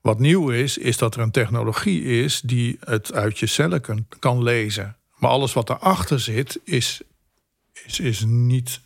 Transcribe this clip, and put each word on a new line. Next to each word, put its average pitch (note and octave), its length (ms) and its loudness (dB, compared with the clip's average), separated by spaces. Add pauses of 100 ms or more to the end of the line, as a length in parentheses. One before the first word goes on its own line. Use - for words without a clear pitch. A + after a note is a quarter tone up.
Wat A2 180 2
nieuw D3+ 300 4
is, B2 280 0
is A#2+ 200 0
dat A2+ 180 0
er A#2+ 60 -4
een A2+ 100 0
technologie A#2 720 0 (200)
is - 180 -2
die A#2+ 380 0
het - 340 -4
uit G#2+ 260 0
je - 80 0
cellen D#3+ 340 0
kun-, A2 260 -6 (120)
kan B2 240 2
lezen. G#2+ 520 -2 (220)
Maar B2+ 120 2
alles C3 240 2
wat A#2+ 160 0
erachter F3+ 500 2
zit, A#2 440 -4
is, - 380 -2 (840)
is, - 140 -8
is A2 280 -2
niet B2 580 2